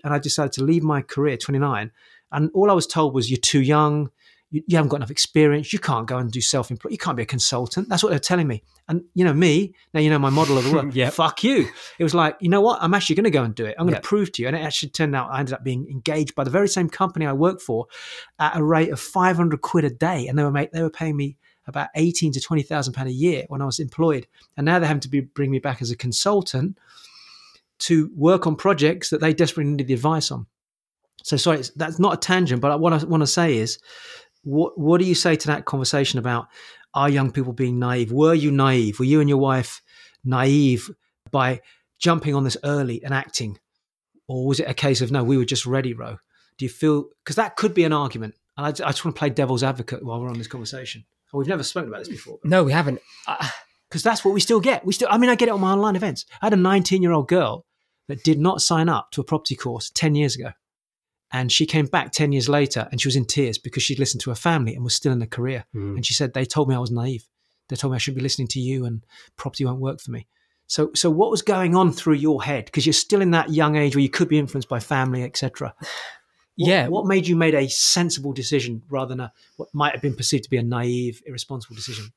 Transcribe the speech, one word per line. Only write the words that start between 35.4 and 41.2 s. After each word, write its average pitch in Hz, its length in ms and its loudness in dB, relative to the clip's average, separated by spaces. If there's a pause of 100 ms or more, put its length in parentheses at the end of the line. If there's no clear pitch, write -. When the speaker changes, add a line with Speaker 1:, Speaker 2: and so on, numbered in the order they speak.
Speaker 1:
that 147 180 -2
conversation 135 520 0
about, 120 300 -2 (460)
are 143 140 2
young 139 220 2
people 127 220 -4
being 123 260 -2
naive? 123 340 -2
Were 151 220 4
you 147 160 2
naive? 131 480 4
Were 127 60 0
you 147 160 4
and 147 80 4
your 139 100 4
wife 131 420 0 (440)
naive 131 640 2 (400)